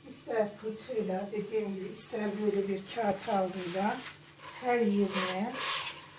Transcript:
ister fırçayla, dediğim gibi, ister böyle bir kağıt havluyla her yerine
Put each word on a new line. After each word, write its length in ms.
ister 380
fırçayla, 680
dediğim 440
gibi, 100
ister 440
böyle 220
bir 140
kağıt 320
havluyla 720
her 180
yerine 760